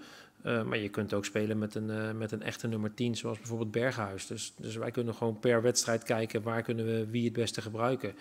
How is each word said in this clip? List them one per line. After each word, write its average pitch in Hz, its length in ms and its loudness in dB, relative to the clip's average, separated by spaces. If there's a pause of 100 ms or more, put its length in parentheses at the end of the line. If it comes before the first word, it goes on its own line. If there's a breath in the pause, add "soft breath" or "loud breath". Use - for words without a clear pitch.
(420 loud breath)
Eh, 117 220 0
maar 123 140 0
je 104 120 0
kunt 104 240 -2
ook 101 120 0
spelen 107 320 2
met 107 180 -2
een, 107 140 -2
eh, 110 220 -2
met 110 200 -2
een 107 120 -4
echte 113 240 -4
nummer 107 260 0
tien, 120 220 0
zoals 113 220 -4
bijvoorbeeld 113 340 -4
Berghuis. 113 560 0
Dus, 110 300 -8
dus 110 180 -8
wij 113 160 -4
kunnen 117 240 -2
gewoon 113 240 0
per 120 220 6
wedstrijd 117 420 4
kijken 113 380 2
waar 113 200 0
kunnen 113 240 0
we 113 240 2
wie 117 140 2
het 117 100 2
beste 113 280 0
gebruiken. 113 600 0